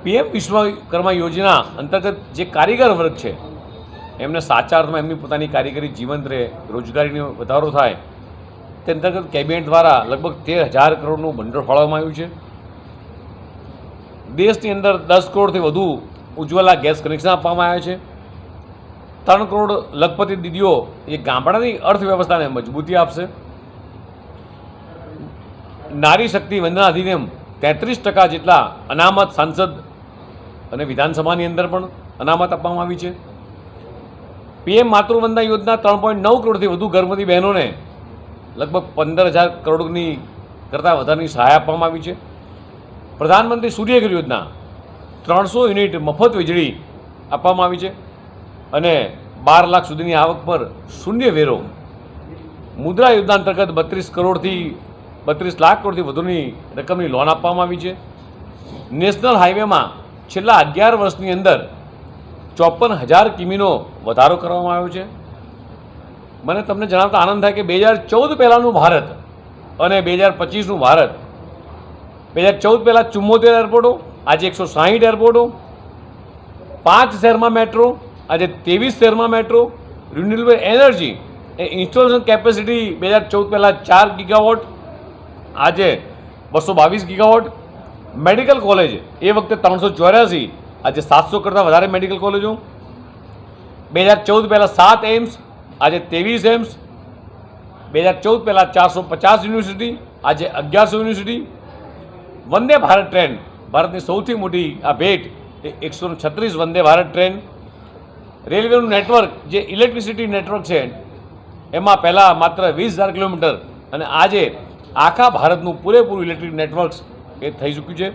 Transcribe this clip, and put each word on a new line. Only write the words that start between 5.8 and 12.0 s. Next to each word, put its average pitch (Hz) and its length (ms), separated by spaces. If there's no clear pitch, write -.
જીવંત 131 400
રહે, 127 220
રોજગારીનો 143 560
વધારો 139 460
થાય, 127 240
તે 165 80
અંતર્ગત 180 380
કેબિનેટ 156 340
દ્વારા 151 420
લગભગ 139 280
તેર 165 200
હજાર 135 300
કરોડનું 156 400
ભંડોળ 117 260
ફાળવવામાં 147 380
આવ્યું 156 140